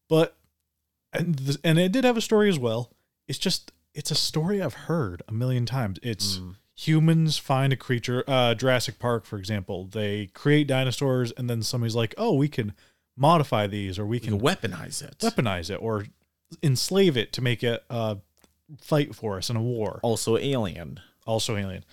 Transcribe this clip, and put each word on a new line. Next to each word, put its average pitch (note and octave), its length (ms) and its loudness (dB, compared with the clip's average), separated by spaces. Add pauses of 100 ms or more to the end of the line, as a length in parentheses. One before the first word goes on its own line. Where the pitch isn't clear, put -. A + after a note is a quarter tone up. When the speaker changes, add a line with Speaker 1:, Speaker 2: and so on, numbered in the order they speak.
Speaker 1:
But, D#3+ 260 4 (760)
and E3 240 0
th-, C3+ 260 -4
and E3 160 4
it F#3 120 4
did B3+ 120 2
have B3 140 4
a A3 40 -2
story G#3 280 4
as E3+ 100 2
well. A#2 320 -2 (360)
It's C3+ 120 -8
just, - 320 -2 (220)
it's - 180 -8
a D3+ 40 -2
story F3+ 460 0
I've C#3 120 -4
heard A#2 560 -4
a - 20 -8
million B2 340 0
times. G#2+ 380 -4
It's G2+ 360 -4
Speaker 2:
Mm. F#2 160 -12 (200)
Speaker 1:
humans D#3 600 4
find C3+ 340 2
a C3 60 2
creature, B2 500 -2
uh, B2 280 4
Jurassic B2+ 440 0
Park, A#2 260 -2
for A2 120 -10
example. F#2+ 480 -6
They G#2 420 -4
create D3 400 2
dinosaurs, C3 640 0
and B2 160 -4
then A#2 120 -2
somebody's A#2 340 -2
like, A#2 220 0
"Oh, A3 160 0
we C#3 160 4
can G#2+ 240 -4 (420)
modify C3+ 520 4
these, G2 320 -6
or G#2 60 -4
we A2+ 100 -2
Speaker 2:
We B2 60 -2
Speaker 1:
can A2 180 -2
Speaker 2:
can - 80 -4
weaponize - 560 -4
it. - 160 -18
Speaker 1:
weaponize G2+ 500 -2
it, F#2+ 60 -6
or G#2+ 320 -4 (560)
enslave E3+ 520 4
it A2 180 0
to - 80 -6
make B2 220 0
it A#2 260 0
a A2 280 -2 (640)
fight D3 320 0
for G#2 240 -6
us F#2 120 -6
in A#2+ 80 -2
a A2 40 0
war." A#2 400 -4
Speaker 2:
Also A2+ 360 2
alien. F2 600 -4 (280)
Speaker 1:
Also A2+ 280 0
alien. F#2+ 380 -6